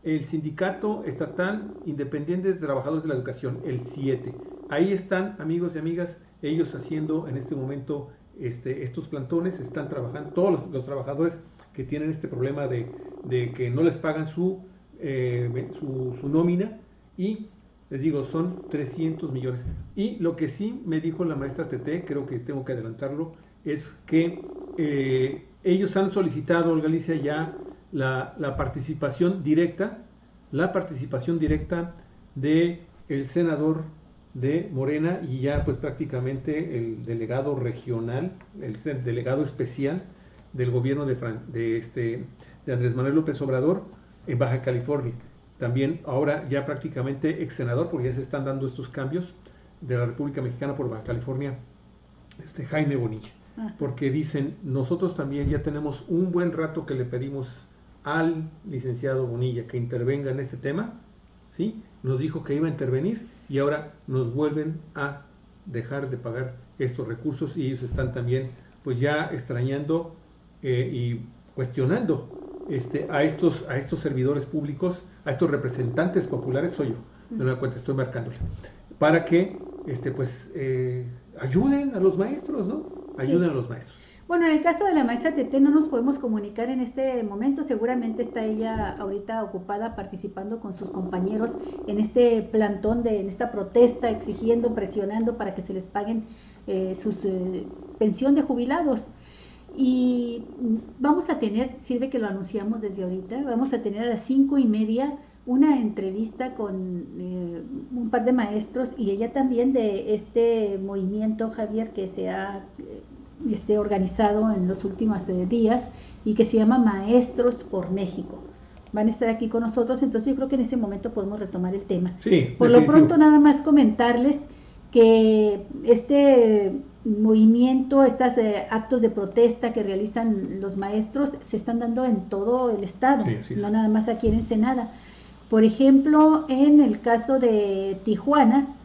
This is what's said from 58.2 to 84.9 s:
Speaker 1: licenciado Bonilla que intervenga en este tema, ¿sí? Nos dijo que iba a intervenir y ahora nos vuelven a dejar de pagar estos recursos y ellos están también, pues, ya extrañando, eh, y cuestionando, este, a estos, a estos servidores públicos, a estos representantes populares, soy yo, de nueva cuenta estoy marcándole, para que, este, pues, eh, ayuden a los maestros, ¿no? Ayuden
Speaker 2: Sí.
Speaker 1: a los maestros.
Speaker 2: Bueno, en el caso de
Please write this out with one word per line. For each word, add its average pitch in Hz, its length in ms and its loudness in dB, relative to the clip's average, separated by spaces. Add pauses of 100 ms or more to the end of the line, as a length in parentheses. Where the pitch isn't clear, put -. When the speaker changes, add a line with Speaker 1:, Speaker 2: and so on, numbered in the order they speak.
Speaker 1:
licenciado 131 560 -4
Bonilla 120 420 -4
que 127 100 -8
intervenga 127 540 -2
en 131 80 -4
este 127 180 -8
tema, 147 360 -4 (580)
¿sí? 214 300 -6 (220)
Nos 131 160 -2
dijo 156 240 -4
que 139 120 -4
iba 156 120 0
a - 20 0
intervenir 143 580 -2 (220)
y 139 80 -2
ahora 147 360 -2 (120)
nos 127 280 -2
vuelven 151 460 -2 (160)
a 143 280 -6 (420)
dejar 135 440 -6
de 123 80 -6
pagar 123 360 -8 (260)
estos 127 280 -4
recursos 139 500 -6
y 147 100 -4
ellos 127 160 -4
están 127 300 -4
también, 127 380 -2 (320)
pues, 123 160 -2
ya 151 340 0
extrañando, 143 840 -4 (480)
eh, 127 280 0
y 120 300 -4 (340)
cuestionando, 139 720 0 (400)
este, - 400 -4
a 143 140 2
estos, 160 460 2
a 123 80 -2
estos 135 220 -4
servidores 135 460 0
públicos, 151 580 -4 (220)
a 143 60 0
estos 147 180 2
representantes 143 800 0
populares, 131 460 -2
soy 135 160 -2
yo, 110 60 -4 (340)
de 220 140 -4
nueva 127 160 0
cuenta 127 180 -4
estoy - 180 -4
marcándole, 123 420 -6 (640)
para 160 260 6
que, 180 320 2 (280)
este, 127 260 -6
pues, - 440 -6
eh, 127 500 -4 (340)
ayuden 262 560 2
a 190 40 -2
los 185 180 4
maestros, 254 480 -4
¿no? 269 180 -4 (340)
Ayuden 160 320 2
Speaker 2:
Sí. - 20 -2
Speaker 1:
a 139 40 -4
los 120 140 -4
maestros. - 260 -14 (320)
Speaker 2:
Bueno, 339 200 2
en 320 100 4
el 302 60 2
caso 339 200 2
de 381 100 2